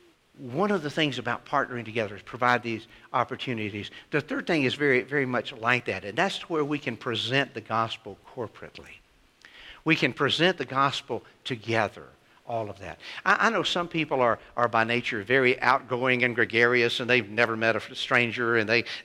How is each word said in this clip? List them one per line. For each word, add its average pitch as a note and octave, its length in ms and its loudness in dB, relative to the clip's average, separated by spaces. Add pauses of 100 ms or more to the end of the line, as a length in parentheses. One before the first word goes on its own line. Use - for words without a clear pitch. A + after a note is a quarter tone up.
(380)
one C#3+ 340 -2
of F#3+ 120 0
the D3 60 -4
things C#3 300 -2
about A#2 260 -6
partnering B2+ 400 -2
together G#2+ 300 -4
is F#2 60 -16
provide B2 420 0
these A2+ 240 -6 (260)
opportunities. A2 760 -4 (180)
The C#3+ 120 0
third - 260 -8
thing D#3+ 160 2
is B2+ 100 2
very, C#3 280 2
very C3+ 240 -2
much B2 280 -4
like A#2+ 320 0
that, F#2+ 180 -4
and G2+ 140 -8
that's F#3 320 -2
where D#3 140 0
we C#3+ 160 -2
can A#2 180 -6
present A#2+ 560 -2
the A2+ 80 -10
gospel A2 560 -4 (180)
corporately. - 600 -14 (840)
We D#3+ 120 4
can D3+ 180 0
present E3 440 2
the C3+ 80 -6
gospel C3 580 -2 (200)
together, G#2+ 600 -2 (420)
all A2+ 220 -6
of F#2+ 100 -14
that. E2+ 200 -14 (260)
I, G3+ 220 4
I - 20 4
know G3+ 140 0
some F3 260 -2
people D3+ 320 -2
are, A2+ 180 4 (160)
are A#2+ 140 2
by A2+ 160 4
nature A#2 380 -2
very B2+ 380 4
outgoing B2+ 640 2
and B2 100 2
gregarious, A#2 680 4
and A#2 80 -4
they've A#2+ 200 2
never A2+ 280 2
met A2+ 180 2
a A#2+ 200 -8
stranger, A#2+ 600 0
and G#2+ 140 2
they, A#2 160 4 (200)